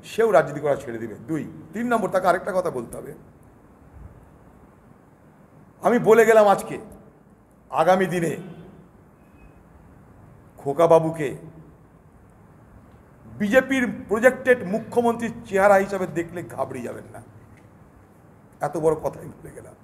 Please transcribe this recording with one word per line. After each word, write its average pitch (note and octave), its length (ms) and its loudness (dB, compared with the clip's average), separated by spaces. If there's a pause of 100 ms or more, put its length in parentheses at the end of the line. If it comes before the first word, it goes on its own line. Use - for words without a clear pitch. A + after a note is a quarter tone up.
সেও A3 280 0
রাজনীতি D3 280 4
করা C#3+ 160 0
ছেড়ে A#2 220 -10
দিবে। A2 180 -10
দুই, A#2+ 360 -8 (220)
তিন A#3+ 140 -6
নম্বর, G#3+ 220 -2
তাকে F#3+ 180 0
আরেকটা F3+ 280 0
কথা F3+ 140 -2
বলতে B2 280 -10
হবে। B2 160 -14 (2750)
আমি A3+ 160 2
বলে A3 260 6
গেলাম A3 220 6
আজকে, F#3 300 0 (920)
আগামী F3+ 360 2
দিনে E3 320 -4 (2250)
খোকাবাবুকে D#3+ 800 2 (2000)
বিজেপির B3+ 500 2 (200)
projected B3 560 2
মুখ্যমন্ত্রীর A3+ 680 -2 (140)
চেহারা G3 300 4
হিসাবে G3 320 0
দেখলে D#3 360 -8
ঘাবড়ে C3 380 -8
যাবেন A2+ 220 -12 (100)
না, - 80 -18 (1400)
এত D3 160 -6
বড় D#3+ 180 2
কথাই - 300 -8
বলে - 300 -18
গেলাম। - 180 -20 (100)